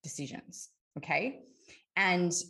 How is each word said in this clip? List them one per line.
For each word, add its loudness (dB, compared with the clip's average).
decisions, -10
okay? -2
And 4